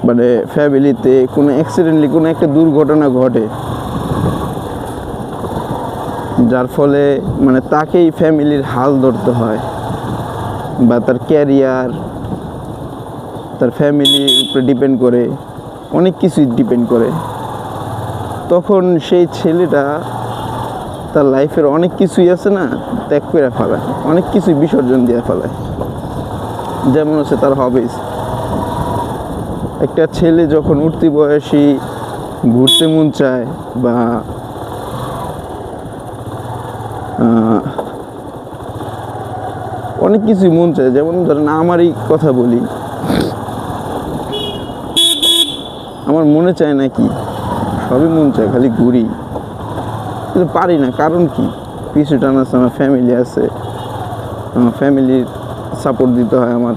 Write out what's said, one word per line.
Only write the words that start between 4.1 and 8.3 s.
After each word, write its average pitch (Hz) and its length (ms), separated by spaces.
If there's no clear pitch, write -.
যার 127 180
ফলে, 143 540
মানে, 131 220
তাকেই 156 500
ফ্যামিলির 147 520